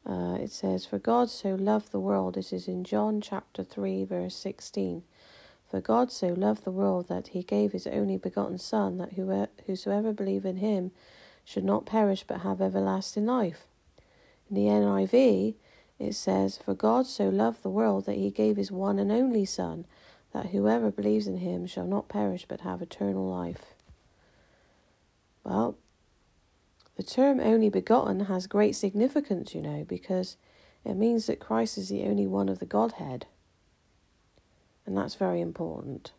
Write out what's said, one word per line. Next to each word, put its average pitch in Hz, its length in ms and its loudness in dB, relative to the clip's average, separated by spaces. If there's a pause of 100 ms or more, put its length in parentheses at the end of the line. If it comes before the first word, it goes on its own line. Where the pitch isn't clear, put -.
Uh, 180 320 -2
it - 140 -6
says, 190 320 -2
"For 202 140 -6
God 233 320 2
so 190 240 -4
loved 208 360 0
the 202 80 -4
world," 190 360 0
this 190 180 -6
is 180 160 -6
in 180 160 -4
John 208 380 0
chapter - 420 -8
three, 190 400 -4
verse 185 320 -6
sixteen. 190 680 -6 (680)
"For 190 100 -2
God 240 320 2
so - 140 -2
loved 196 380 0
the 190 60 -4
world 185 380 0
that 180 200 -6
he 180 140 -6
gave 202 300 0
his 185 140 -6
only 196 320 0
begotten 190 400 -4
Son, 196 400 -2
that 180 160 -8
whoe-, 190 340 -2 (160)
whosoever 202 480 -2
believe 196 320 -2
in 185 140 -2
him 190 320 0 (520)
should 190 220 -4
not 202 220 2
perish 202 400 4
but - 160 -6
have 190 180 -2
everlasting 190 640 0
life." 220 420 0 (840)
In 202 60 -2
the 208 120 4
N 208 180 6
I 196 200 4
V, 220 500 6 (420)
it - 140 -4
says, 190 460 0
"For 196 160 -4
God 233 320 4
so 202 240 0
loved 220 320 0
the 196 80 -4
world 196 340 2
that 208 120 -4
he 202 140 0
gave 214 280 2
his 196 120 -2
one 196 280 0
and 202 120 2
only 226 360 2
Son, 170 400 -6 (460)
that 220 180 -6
whoever 214 400 2
believes 208 360 0
in 185 120 -4
him 180 260 -4
shall 180 220 -6
not 196 220 -2
perish 202 380 -4
but - 140 -10
have 180 220 -6
eternal 98 440 -2
life." 87 480 -6 (1700)
Well, - 340 0 (1160)
the 185 60 -8
term 269 380 4
only 220 280 6
begotten 196 580 2
has 185 200 -2
great 208 300 4
significance, 208 760 0
you 165 80 -6
know, 151 220 -6
because 185 540 -4 (480)
it - 100 -4
means 220 320 2
that - 140 -4
Christ 226 360 -2
is 190 120 -8
the 196 160 -4
only 202 200 2
one 190 240 0
of 180 120 -2
the - 60 -6
Godhead. 180 600 -2 (1600)
And 196 100 -4
that's 196 200 -4
very 180 240 0
important. 165 800 -8